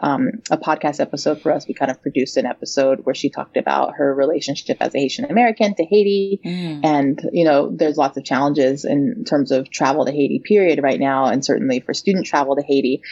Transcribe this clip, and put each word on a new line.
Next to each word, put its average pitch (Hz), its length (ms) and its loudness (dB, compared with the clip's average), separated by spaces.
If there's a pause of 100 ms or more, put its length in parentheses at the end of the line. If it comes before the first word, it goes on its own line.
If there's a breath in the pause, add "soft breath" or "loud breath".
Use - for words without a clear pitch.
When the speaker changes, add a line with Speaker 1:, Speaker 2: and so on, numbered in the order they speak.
Speaker 1:
um, 135 260 0 (220)
a 160 80 -2
podcast 156 400 -2
episode 147 420 -2
for 156 100 0
us. 147 160 -2
We - 60 -8
kind 135 160 -2
of 127 140 -6
produced 135 340 -2
an 127 80 0
episode 135 580 -2
where 135 120 -2
she - 160 -4
talked 135 260 -8
about 139 380 0
her 139 180 0
relationship 139 640 -2
as 123 140 -2
a 127 60 -2
Haitian 143 260 -4
American 226 480 2
to - 100 -2
Haiti. 202 640 2
Speaker 2:
Mm. 170 380 -6
Speaker 1:
And, 143 500 2
you 170 120 4
know, 143 300 4
there's 156 220 0
lots 139 180 2
of 139 100 -8
challenges 143 600 0
in 139 420 0
terms 143 220 0
of 135 220 0
travel 143 340 0
to 135 60 -4
Haiti, 143 260 0
period, 175 460 4
right 131 160 2
now, 135 260 2
and 123 180 0
certainly 127 360 0
for - 160 -6
student 190 320 0
travel 139 280 0
to 143 60 -2
Haiti. 139 400 0 (100 loud breath)